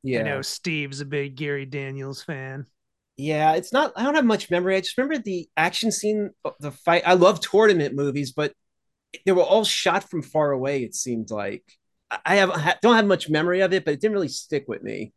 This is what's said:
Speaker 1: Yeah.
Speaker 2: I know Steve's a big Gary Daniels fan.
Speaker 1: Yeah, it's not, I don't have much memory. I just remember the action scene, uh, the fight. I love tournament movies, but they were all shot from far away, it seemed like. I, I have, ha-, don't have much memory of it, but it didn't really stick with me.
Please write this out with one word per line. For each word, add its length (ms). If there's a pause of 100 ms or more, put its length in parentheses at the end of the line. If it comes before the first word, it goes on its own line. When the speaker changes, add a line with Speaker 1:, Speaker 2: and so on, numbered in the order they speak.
Speaker 1:
Yeah. 160
Speaker 2:
I 40
know 180
Steve's 600
a 40
big 300
Gary 300
Daniels 580
fan. 420 (520)
Speaker 1:
Yeah, 360
it's 200
not, 240
I 60
don't 120
have 80
much 260
memory. 280
I 20
just 180
remember 200
the 400
action 340
scene, 380 (160)
uh, 140
the 120
fight. 340
I 100
love 260
tournament 520
movies, 380
but 220 (720)
they 80
were 100
all 220
shot 440
from 140
far 280
away, 320
it 120
seemed 340
like. 340 (460)
I, 160
I 100
have, 160
ha-, 300
don't 140
have 100
much 240
memory 320
of 120
it, 100
but 120
it 40
didn't 140
really 160
stick 380
with 140
me. 360